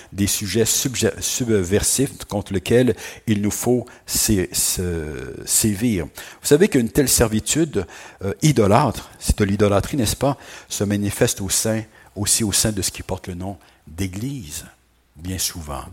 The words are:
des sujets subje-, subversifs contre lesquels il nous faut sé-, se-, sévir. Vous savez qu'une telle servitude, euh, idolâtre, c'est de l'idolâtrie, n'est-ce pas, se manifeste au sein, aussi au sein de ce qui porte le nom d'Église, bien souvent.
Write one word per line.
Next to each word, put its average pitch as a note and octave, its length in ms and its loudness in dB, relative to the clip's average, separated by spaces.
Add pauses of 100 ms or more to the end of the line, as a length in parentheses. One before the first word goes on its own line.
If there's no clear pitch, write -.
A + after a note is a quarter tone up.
(120)
des G2+ 160 0
sujets G#2+ 380 0
subje-, - 540 0
subversifs G#2 1080 0
contre G2 240 -4
lesquels A#2 420 4 (320)
il G#2 140 2
nous G#2 100 0
faut A#2+ 340 0 (200)
sé-, - 480 0
se-, D2+ 840 -4 (100)
sévir. G#2 600 0
Vous - 420 -14
savez E3+ 220 6
qu'une A#2+ 200 2
telle C3 200 2
servitude, A2 760 2 (380)
euh, G2 180 -4
idolâtre, A#2 680 4 (100)
c'est - 200 0
de G#2+ 40 2
l'idolâtrie, G2+ 540 2
n'est-ce A2+ 180 0
pas, C3 220 0 (320)
se - 140 -4
manifeste G2+ 580 0
au F#2+ 80 -4
sein, A2 340 0 (320)
aussi G2+ 280 0
au G2+ 80 0
sein A2 200 2
de G2+ 100 -4
ce - 100 -2
qui - 120 -12
porte - 240 -8
le F#2 60 -8
nom F#2 240 -8 (300)
d'Église, F#2 800 -8 (500)
bien F2+ 220 -8
souvent. D2 440 -6 (120)